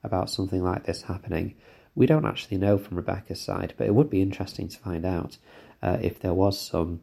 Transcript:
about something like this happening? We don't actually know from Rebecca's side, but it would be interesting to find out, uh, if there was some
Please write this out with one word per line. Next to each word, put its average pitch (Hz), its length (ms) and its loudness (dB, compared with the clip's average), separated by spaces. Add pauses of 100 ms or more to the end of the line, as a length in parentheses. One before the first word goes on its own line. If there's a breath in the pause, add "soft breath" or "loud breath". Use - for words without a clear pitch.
about 98 260 0
something 92 320 -2
like 90 220 0
this - 200 -4
happening? 92 500 -4 (420 loud breath)
We 131 120 6
don't 156 180 4
actually - 320 -4
know 101 200 4
from 90 200 -4
Rebecca's 95 420 -6
side, 92 380 -6
but 110 100 0
it 104 60 4
would 113 160 6
be 95 140 2
interesting 95 440 -4
to - 120 -14
find 85 260 -4
out, 87 320 -2 (440 loud breath)
uh, - 200 0
if - 180 -4
there 92 140 0
was 95 260 2
some 82 440 -4